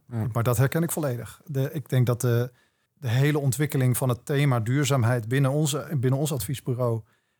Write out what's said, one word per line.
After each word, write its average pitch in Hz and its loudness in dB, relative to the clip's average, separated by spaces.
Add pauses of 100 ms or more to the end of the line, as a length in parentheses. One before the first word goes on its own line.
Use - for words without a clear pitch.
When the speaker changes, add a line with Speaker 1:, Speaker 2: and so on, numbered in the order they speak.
(100)
Speaker 1:
Ja. 113 -2
Speaker 2:
maar 117 0
dat 117 2
herken 135 2
ik 170 -2
volledig. 123 -6
De, 135 -4
ik 156 -8
denk 127 4
dat 120 0
de, 120 0 (440)
de 139 -8
hele 143 2
ontwikkeling 135 0
van 131 0
het 120 -2
thema 139 2
duurzaamheid 123 0
binnen 131 2
onze, 147 -2 (120)
binnen 131 2
ons 156 -2
adviesbureau 123 -4 (400)